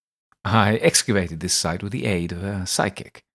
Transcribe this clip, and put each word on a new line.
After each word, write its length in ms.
"I 300
excavated 640
this 160
site 260
with 100
the 140
aid 260
of 120
a 240
psychic." 680